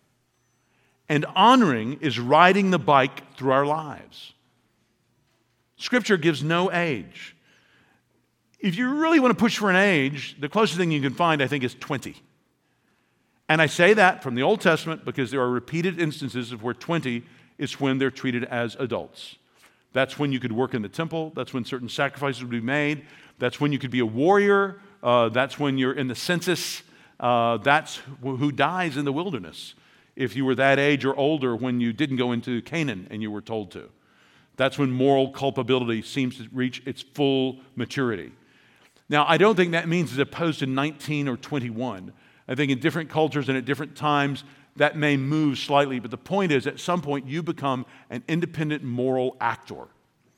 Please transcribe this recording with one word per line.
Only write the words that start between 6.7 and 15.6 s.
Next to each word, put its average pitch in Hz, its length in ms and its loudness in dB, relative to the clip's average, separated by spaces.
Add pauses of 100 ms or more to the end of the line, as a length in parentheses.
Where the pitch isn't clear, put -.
age. 165 640 -4 (1300)
If 180 160 -2
you 254 200 -2
really 320 240 4
want 254 100 6
to 196 100 0
push 214 160 2
for 202 140 0
an 180 60 6
age, 151 640 2
the 143 80 -4
closest 165 280 2
thing 175 140 2
you 151 100 2
can 135 140 0
find, 165 260 2
I 135 60 2
think, 139 160 -2
is 123 160 -2
twenty. - 380 -8 (1300)
And 160 140 4
I 151 40 4
say 175 280 6
that 190 280 4
from 127 120 -4
the 123 80 0
Old 185 180 2
Testament 160 440 0
because 127 260 -4
there 135 100 -2
are 123 80 2
repeated 160 520 -2